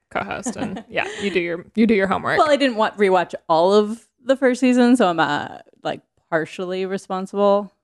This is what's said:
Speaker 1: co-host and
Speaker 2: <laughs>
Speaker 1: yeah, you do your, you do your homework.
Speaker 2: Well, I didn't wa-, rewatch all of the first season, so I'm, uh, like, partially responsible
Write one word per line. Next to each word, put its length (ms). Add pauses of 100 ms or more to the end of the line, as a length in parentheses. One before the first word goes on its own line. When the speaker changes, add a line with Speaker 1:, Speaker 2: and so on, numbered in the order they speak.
(120)
Speaker 1:
co-host 440
and 300
Speaker 2:
<laughs> 40
Speaker 1:
yeah, 180 (140)
you 100
do 80
your, 260 (100)
you 120
do 80
your 120
homework. 300
Speaker 2:
Well, 120
I 80
didn't 200
wa-, 140
rewatch 420 (160)
all 240
of 340 (160)
the 140
first 240
season, 340
so 120
I'm, 120
uh, 380 (260)
like, 180 (280)
partially 560
responsible 880 (100)